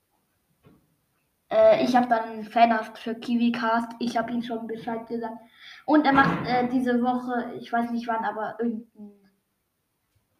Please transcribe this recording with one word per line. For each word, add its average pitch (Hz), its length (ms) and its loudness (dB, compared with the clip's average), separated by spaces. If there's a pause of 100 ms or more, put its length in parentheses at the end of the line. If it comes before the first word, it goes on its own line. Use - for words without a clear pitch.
(1500)
Äh, 220 320 6
ich 247 120 4
hab 247 120 4
dann 226 360 -2
Fanhaft 226 540 2
für 226 180 -8
KiwiCast. 233 840 -2
Ich 233 180 -6
hab 226 140 -2
ihm 240 140 -4
schon 226 240 -8
Bescheid 226 400 -8
gesagt. 226 280 -8 (480)
Und 294 220 4
er 269 60 6
macht, - 340 2
äh, 247 220 0
diese 247 340 0
Woche, 247 560 -2
ich - 140 -16
weiß 240 180 -2
nicht 233 160 -6
wann, 226 180 -4
aber 208 360 -6
irgendein 214 500 -8 (1300)